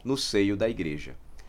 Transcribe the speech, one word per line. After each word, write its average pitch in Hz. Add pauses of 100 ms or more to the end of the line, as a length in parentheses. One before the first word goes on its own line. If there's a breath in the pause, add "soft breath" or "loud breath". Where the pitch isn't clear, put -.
no 135
seio 101
da 113
igreja. 76 (320 loud breath)